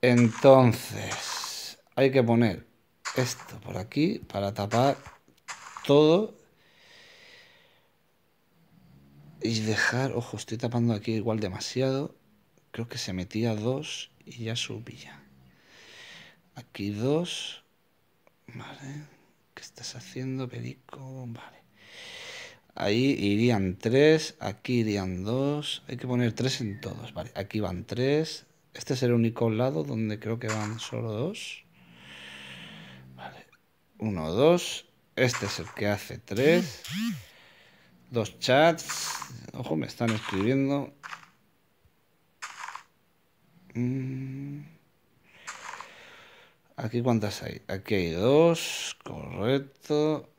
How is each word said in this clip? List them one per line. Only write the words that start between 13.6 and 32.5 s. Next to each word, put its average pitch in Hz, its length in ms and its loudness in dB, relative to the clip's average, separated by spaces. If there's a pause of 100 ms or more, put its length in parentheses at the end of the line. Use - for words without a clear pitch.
y - 220 -12
ya 113 100 -4
subía. - 680 -10 (1300)
Aquí 104 380 -6
dos. 143 720 -2 (840)
Vale. 135 600 -14 (480)
¿Qué - 80 -18
estás - 320 -14
haciendo, 131 520 -6
perico? 131 800 -12
Vale. - 320 -14 (1160)
Ahí 120 360 2
irían 101 680 2
tres, 151 640 4
aquí 117 400 -2
irían 95 460 0
dos. 139 640 -2
Hay 123 80 -8
que 127 100 -8
poner 123 240 2
tres 127 300 -2
en 101 180 -6
todos. 98 340 -10
Vale, - 220 -10
aquí 101 240 -4
van 90 240 -4
tres. 143 600 -2 (280)
Este - 200 -6
es 131 100 -2
el 120 80 4
único 117 380 2
lado 131 340 0
donde 110 360 -4
creo 113 200 -4
que 113 80 -6
van 107 320 -4
solo 117 320 -6
dos. 143 520 -6 (1500)